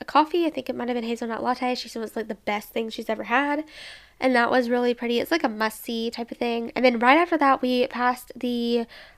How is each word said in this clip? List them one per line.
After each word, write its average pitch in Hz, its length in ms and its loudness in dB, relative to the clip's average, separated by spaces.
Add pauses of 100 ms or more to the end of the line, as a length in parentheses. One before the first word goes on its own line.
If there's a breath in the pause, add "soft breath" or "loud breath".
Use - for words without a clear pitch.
a - 40 -16
coffee. 320 420 2
I 302 40 -2
think 269 180 -6
it 254 60 -6
might 247 140 -6
have 247 80 -2
been 233 80 -4
hazelnut 226 380 -6
latte. 247 320 -2
She 240 140 -8
said 233 120 -10
it - 20 -6
was, 214 140 -10
like, 220 120 -6
the 214 60 -8
best 208 360 -6
thing 226 180 -4
she's 220 220 -6
ever 214 140 0
had, 285 400 0 (540 loud breath)
and 262 160 4
that 233 160 4
was 247 200 2
really 247 240 2
pretty. 240 260 -2
It's, - 100 -4
like, 330 140 2
a 269 40 2
must-see 226 640 -4
type 233 200 -8
of - 80 -12
thing. 233 360 -2
And 240 100 2
then 240 140 4
right 254 200 6
after 339 180 2
that, 277 240 4
we 254 260 2
passed 247 480 -4
the, 240 520 -2 (320 loud breath)